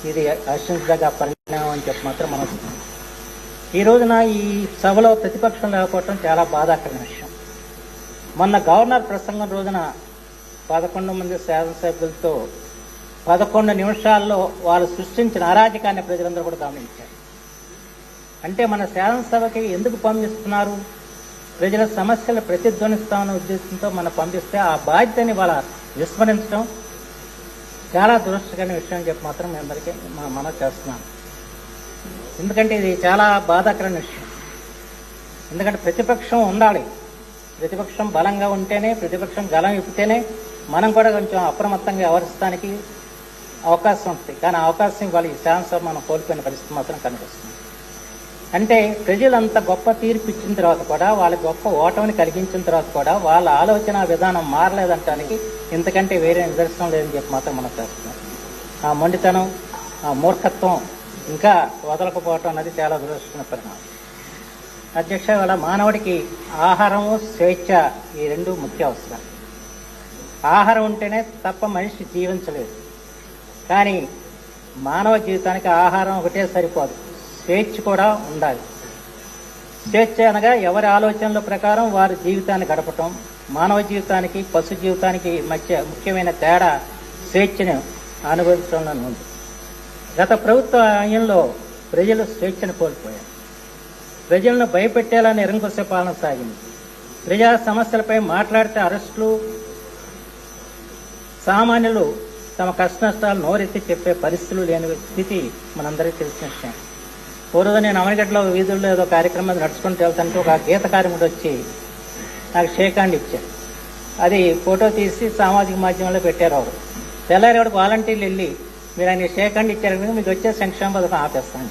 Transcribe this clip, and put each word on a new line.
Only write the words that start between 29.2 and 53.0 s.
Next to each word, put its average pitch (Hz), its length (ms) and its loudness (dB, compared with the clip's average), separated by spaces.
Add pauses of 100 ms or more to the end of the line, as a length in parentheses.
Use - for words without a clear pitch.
మాత్రం 175 280 -8
మీ 156 60 -8
అందరికీ 147 320 -10
మ-, 151 480 -12
మనం 151 120 -6
చేస్తున్నాం. 131 480 -6 (1400)
ఎందుకంటే 214 360 2
ఇది 180 300 0
చాలా 202 420 6
బాధాకరమైన 185 460 2
విషయం. - 300 -10 (1300)
ఎందుకంటే 196 260 -2
ప్రతిపక్షం 226 720 2
ఉండాలి, 208 360 4 (760)
ప్రతిపక్షం 190 480 -6
బలంగా 196 400 2
ఉంటేనే, 202 460 0
ప్రతిపక్షం 185 600 -6
గలం 175 160 4
ఇప్పితేనే 208 540 0 (440)
మనం 196 240 2
కూడా 220 180 8
కొంచెం 190 340 0
అప్రమత్తంగా 190 540 -2
వ్యవహరిస్తానికి 180 800 0 (840)
అవకాశం 180 460 2
ఉంటుంది. - 300 -10
కానీ 170 160 2
ఆ 160 80 2
అవకాశం 196 440 0
ఇవాళ 170 180 2
ఈ 151 60 -6 (120)
శాసనసభ 170 400 0
మనం 156 240 -6
కోల్పోయిన 156 320 -4
పరిస్థితి 135 340 -10
మాత్రం 147 300 -6
కనిపిస్తుంది. - 500 -10 (1000)
అంటే 214 520 2
ప్రజలు 240 300 4
అంత 220 220 2
గొప్ప 185 320 0
తీర్పు 220 380 0
ఇచ్చిన 202 260 -6
తర్వాత 170 340 2
కూడా, 170 240 2
వాళ్ళ 180 240 4 (100)
గొప్ప 165 220 -2
ఓటమిని 190 440 4
కలిగించిన 185 500 0
తర్వాత 165 300 0
కూడా 147 240 2